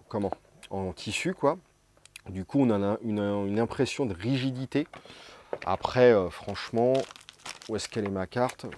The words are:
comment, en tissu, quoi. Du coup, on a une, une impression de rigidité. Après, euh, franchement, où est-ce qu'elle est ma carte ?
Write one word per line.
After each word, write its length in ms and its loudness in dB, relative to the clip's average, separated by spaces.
comment, 220 -2
en 240 -4
tissu, 400 -4
quoi. 240 2
Du 160 -6
coup, 140 0
on 100 6
a 320 2
une, 180 -2
une 400 0
impression 460 0
de 80 -4
rigidité. 720 -2
Après, 480 6
euh, 160 4
franchement, 640 -2
où 80 -4
est-ce 140 -6
qu'elle 160 -4
est 60 -2
ma 160 -4
carte ? 400 -2